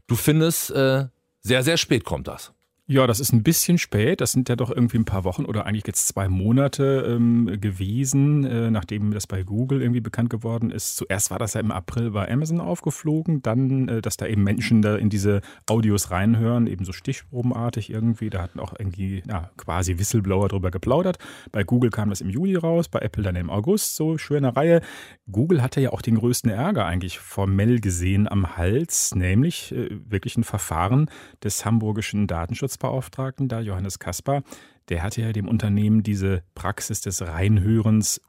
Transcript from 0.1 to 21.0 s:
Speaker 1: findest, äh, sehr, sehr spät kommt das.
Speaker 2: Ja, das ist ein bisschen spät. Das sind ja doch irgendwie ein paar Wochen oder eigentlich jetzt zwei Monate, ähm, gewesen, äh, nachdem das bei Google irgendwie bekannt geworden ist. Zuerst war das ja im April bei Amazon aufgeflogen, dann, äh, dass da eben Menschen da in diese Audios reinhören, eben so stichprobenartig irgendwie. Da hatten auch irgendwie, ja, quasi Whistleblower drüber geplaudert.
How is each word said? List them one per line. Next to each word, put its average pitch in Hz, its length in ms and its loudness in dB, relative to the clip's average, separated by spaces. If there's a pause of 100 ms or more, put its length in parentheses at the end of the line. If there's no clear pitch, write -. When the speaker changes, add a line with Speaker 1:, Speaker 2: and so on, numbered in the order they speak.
Speaker 1:
findest, 160 540 2
äh, 135 340 2 (380)
sehr, 127 220 2
sehr 165 120 2
spät 147 280 0
kommt 69 220 -6
das. - 280 -14 (340)
Speaker 2:
Ja, 131 180 4
das 117 140 2
ist 127 120 0
ein 113 120 6
bisschen 170 340 4
spät. 120 420 0
Das 123 120 0
sind 131 160 0
ja 123 80 0
doch 120 120 -2
irgendwie 120 300 2
ein 113 60 4
paar 95 180 -2
Wochen 92 220 -2
oder 107 220 -4
eigentlich 104 200 -2
jetzt - 220 -2
zwei 98 200 -2
Monate, 131 800 2
ähm, 117 520 2
gewesen, 131 840 0
äh, 117 280 0
nachdem 104 400 0
das 104 160 -6
bei 92 160 -4
Google 127 360 -2
irgendwie 120 200 0
bekannt 117 300 -2
geworden 113 400 -2
ist. - 260 -6
Zuerst - 340 -2
war 92 80 -6
das 113 160 -4
ja 110 60 -2
im 107 100 0
April 117 400 -2
bei 101 180 -2
Amazon 160 320 0
aufgeflogen, 160 800 -2
dann, 131 480 2
äh, 110 140 -2
dass 104 140 -4
da - 100 -4
eben 104 160 2
Menschen 107 400 4
da 107 140 4
in 101 140 2
diese 101 320 2 (240)
Audios 107 440 2
reinhören, 113 560 2
eben 95 180 -4
so 92 80 -8
stichprobenartig 120 960 -4
irgendwie. 113 420 -2
Da 95 120 -4
hatten - 160 -10
auch - 180 -8
irgendwie, 95 520 -6
ja, 90 280 -6
quasi 87 420 -2
Whistleblower 98 500 2
drüber 92 240 -2
geplaudert. 165 460 0 (340)